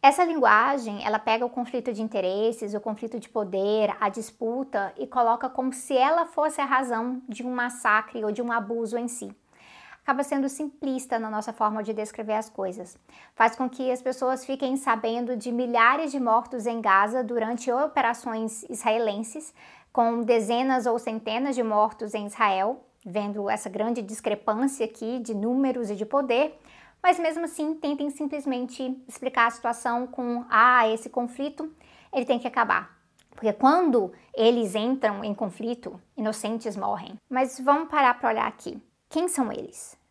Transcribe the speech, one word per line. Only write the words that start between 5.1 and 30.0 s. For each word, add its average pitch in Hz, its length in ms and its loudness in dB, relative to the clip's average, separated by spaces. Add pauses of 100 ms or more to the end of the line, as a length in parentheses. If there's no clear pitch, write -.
como 262 240 -2
se - 200 -4
ela 302 300 4
fosse 311 340 -2
a 277 60 -2
razão 254 640 0
de 240 180 -10
um 247 80 -4
massacre 240 720 0
ou 208 80 0
de 214 80 -4
um 240 100 -4
abuso 233 460 -2
em 240 120 -6
si. 202 220 -12 (720)
Acaba 269 200 0
sendo 277 260 0
simplista 269 680 -4
na 220 100 -6
nossa 214 240 -6
forma 214 300 -2
de 214 100 -4
descrever 214 440 -4
as 220 120 -4
coisas. 190 500 -8 (360)
Faz 247 200 4
com 254 140 -2
que 254 220 -4
as 247 100 -2
pessoas 262 420 -2
fiquem 269 320 -4
sabendo 240 640 -2
de 233 160 -6
milhares 247 580 4
de 277 80 -2
mortos 240 460 2
em 233 160 -2
Gaza 214 420 4
durante 233 480 -2
operações 233 1000 0
israelenses, 220 840 -2 (400)
com 233 300 2
dezenas 233 640 2
ou 240 120 2
centenas 226 560 -4
de 247 80 0
mortos 214 520 0
em 208 100 -4
Israel, 202 640 0 (180)
vendo 202 460 -4
essa 214 180 -4
grande 220 320 -2
discrepância 214 840 -2
aqui 226 320 -6
de 226 160 -6
números 247 560 0
e 208 60 -4
de 214 100 -6
poder, 269 500 0 (460)
mas 359 160 4
mesmo 330 260 -2
assim 311 300 -4
tentem 294 360 -4
simplesmente 269 840 -6 (120)
explicar 247 400 0
a - 20 0
situação 240 560 -2